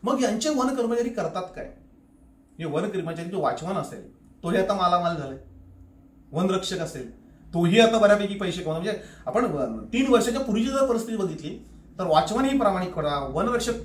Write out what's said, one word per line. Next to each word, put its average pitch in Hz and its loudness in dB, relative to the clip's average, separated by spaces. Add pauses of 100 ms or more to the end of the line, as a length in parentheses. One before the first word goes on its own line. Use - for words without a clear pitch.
मग 262 0
यांचे 226 0
वन 262 0
कर्मचारी 240 0
करतात 180 -4 (120)
काय? - -14 (880)
हे 165 -8
वन 160 -2
कर्मचारी 170 -6
जो 185 -4
वॉचमन 156 -2
असेल - -8 (300)
तोही 175 0
आता 196 2
मालामाल 175 2
झालाय, 135 -8 (960)
वनरक्षक 185 -2
असेल - -8 (420)
तोही 170 6
आता 226 8
बऱ्यापैकी 202 4
पैसे 180 -4
कमवतो. 160 -4
म्हणजे 202 -4 (260)
आपण 240 0
व-, 127 -4 (100)
तीन 262 2
वर्षाच्या 233 4
पूर्वीची 226 0
जर 269 2
परिस्थिती 226 -2
बघितली 170 -6 (420)
तर 185 -4
वॉचमन 170 4
ही 269 2
प्रामाणिक 190 0
होता, 147 -2 (120)
वनरक्षक 226 -2